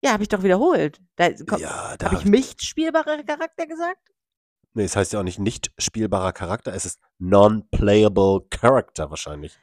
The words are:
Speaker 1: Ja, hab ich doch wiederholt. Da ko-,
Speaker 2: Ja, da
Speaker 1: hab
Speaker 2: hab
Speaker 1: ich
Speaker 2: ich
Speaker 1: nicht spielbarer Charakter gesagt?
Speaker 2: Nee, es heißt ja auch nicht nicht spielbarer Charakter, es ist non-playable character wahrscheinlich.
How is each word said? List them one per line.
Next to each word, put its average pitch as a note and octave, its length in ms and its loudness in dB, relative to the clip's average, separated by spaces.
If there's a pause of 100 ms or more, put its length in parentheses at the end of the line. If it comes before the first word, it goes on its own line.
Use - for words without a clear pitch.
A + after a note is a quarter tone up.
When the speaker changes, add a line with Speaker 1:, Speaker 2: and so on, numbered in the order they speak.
Speaker 1:
Ja, C4+ 80 2
hab G#3 80 0
ich G#3 80 -4
doch F#3+ 140 -2
wiederholt. F#3+ 580 2 (160)
Da E3+ 160 2
ko-, - 260 -6
Speaker 2:
Ja, - 380 -10
da - 100 -6
Speaker 1:
hab F#3 60 0
Speaker 2:
hab F3+ 80 -2
Speaker 1:
ich - 40 -10
Speaker 2:
ich G3+ 60 4
Speaker 1:
nicht B3+ 340 2
spielbarer D4+ 580 -4
Charakter D#4 440 -8
gesagt? E4+ 420 -10 (680)
Speaker 2:
Nee, G#2+ 100 -2
es F#2 120 -4
heißt G2 160 0
ja G#2 80 -4
auch F#2+ 40 -4
nicht F2+ 140 -6
nicht - 400 -4
spielbarer F#2+ 540 -2
Charakter, G2 400 -8
es F2+ 140 -8
ist - 120 -12 (200)
non-playable G2+ 1300 4
character A2+ 600 0
wahrscheinlich. D2+ 520 -12